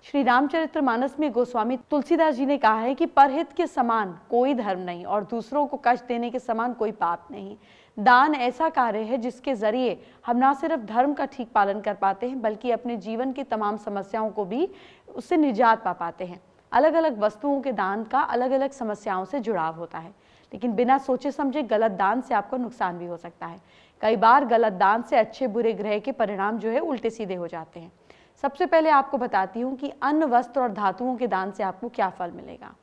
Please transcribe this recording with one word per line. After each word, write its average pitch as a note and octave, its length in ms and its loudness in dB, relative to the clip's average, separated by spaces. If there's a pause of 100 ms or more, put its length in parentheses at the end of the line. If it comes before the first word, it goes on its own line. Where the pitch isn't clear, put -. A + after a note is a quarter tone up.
श्री C#4 200 -2
रामचरितमानस C4+ 960 0
में D4+ 120 0
गोस्वामी A#3+ 460 -2
तुलसीदास D4+ 580 0
जी C4+ 100 -2
ने C#4 120 0
कहा A3 220 4
है B3 160 -2
कि E4 100 0
परहित C#4 460 4
के E4+ 160 -2
समान A3 520 -2 (100)
कोई B3 240 2
धर्म G3+ 260 -2
नहीं F3+ 260 -8
और G3+ 180 -2
दूसरों C4+ 440 -4
को B3+ 180 -8
कष्ट B3+ 200 2
देने A#3+ 240 -4
के A#3+ 100 -6
समान A#3+ 340 -4
कोई A3 180 -4
पाप E3+ 400 -4
नहीं। G3+ 260 -14 (420)
दान B3+ 360 6
ऐसा B3+ 340 0
कार्य A#3 300 0
है A3 180 -4
जिसके B3 380 -4
जरिए A3 480 -2 (220)
हम A#3+ 120 0
ना C4+ 160 6
सिर्फ D#4 260 -2
धर्म A#3 340 0
का C#4 120 -2
ठीक B3 300 -10
पालन G3+ 260 2
कर G#3+ 120 -2
पाते G3 340 0
हैं C4 140 -6
बल्कि G#3+ 300 -2
अपने A#3 260 -2
जीवन A3+ 340 -4
की C4+ 120 -6
तमाम G#3+ 340 -2
समस्याओं G#3 520 -4
को G3 160 -4
भी C4 260 -2 (440)
उससे - 220 0
निजात A#3 460 4
पा F3+ 100 -2
पाते E3+ 320 -8
हैं। F3 160 -14 (300)
अलग-अलग D4+ 480 4
वस्तुओं B3+ 420 0
के C#4 100 -4
दान G3+ 320 -2
का A#3+ 160 0
अलग-अलग C4 520 0
समस्याओं G#3 540 -6
से C#4+ 140 -4
जुड़ाव E3+ 360 -2
होता E3 240 -12
है, E3 100 -16 (440)
लेकिन A3+ 200 -2
बिना B3 240 4
सोचे C#4 340 -2
समझे C#4 320 -2
गलत A3 280 0
दान G3 300 0
से - 120 -4
आपको G#3 240 -2
नुकसान G3 400 -6
भी F3 80 -10
हो F3 120 -8
सकता E3+ 280 -16
है। E3+ 160 -14 (400)
कई A3 140 4
बार A#3 300 8
गलत A3+ 280 2
दान G3+ 280 4
से D4+ 160 0
अच्छे A3+ 300 0
बुरे A3+ 260 0
ग्रह G#3 260 -2
के G#3+ 120 -6
परिणाम G#3 480 -2
जो G#3+ 100 -4
है A#3 100 0
उल्टे C#4+ 300 -4
सीधे A3 260 -8
हो F3 120 -6
जाते E3 320 -14
हैं। E3 120 -20 (500)
सबसे C#4 240 -2
पहले D#4+ 240 4
आपको C#4 280 2
बताती G#3 420 -2
हूँ C4 160 -4
कि C4+ 260 -8
अन्न, C#4+ 220 2
वस्त्र B3 380 2
और B3 100 0
धातुओं G#3 440 -2
के A#3+ 120 -4
दान F#3+ 240 -2
से G3+ 120 -6
आपको F#3+ 260 -6
क्या G3+ 200 -2
फल F3+ 220 -10
मिलेगा। - 520 -18